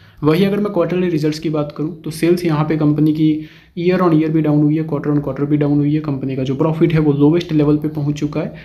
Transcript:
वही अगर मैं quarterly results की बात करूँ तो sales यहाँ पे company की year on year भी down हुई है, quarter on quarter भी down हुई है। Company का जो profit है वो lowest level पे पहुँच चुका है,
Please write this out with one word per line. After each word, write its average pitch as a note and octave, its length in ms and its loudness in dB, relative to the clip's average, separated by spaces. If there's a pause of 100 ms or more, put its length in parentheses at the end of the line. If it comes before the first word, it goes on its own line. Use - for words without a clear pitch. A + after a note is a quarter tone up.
(240)
वही E3 220 2
अगर G3+ 140 0
मैं G#3 140 -2
quarterly F3 360 0
results D3+ 300 -2
की D3+ 100 -6
बात D3+ 280 -4
करूँ D#3+ 240 -8
तो D#3 100 -8
sales F3 340 0
यहाँ D3+ 200 0
पे D#3+ 120 -2
company D3+ 360 2
की D#3 140 2 (520)
year F3+ 220 2
on F3 120 2
year D#3 160 2
भी D#3+ 120 2
down D3+ 200 2
हुई D3+ 160 2
है, D#3 100 -2
quarter D3+ 240 -4
on D3 80 2
quarter C#3+ 280 -4
भी D3 100 2
down C#3+ 220 2
हुई D3 140 2
है। D#3 80 0
Company C3+ 340 -6
का C3 80 -4
जो C3 120 -2
profit D#3+ 380 2
है D#3+ 60 2
वो D3+ 140 2
lowest D3+ 380 2
level D3+ 260 4
पे D3+ 120 -4
पहुँच D3 260 -4
चुका D3+ 260 -6
है, G3 120 -8 (120)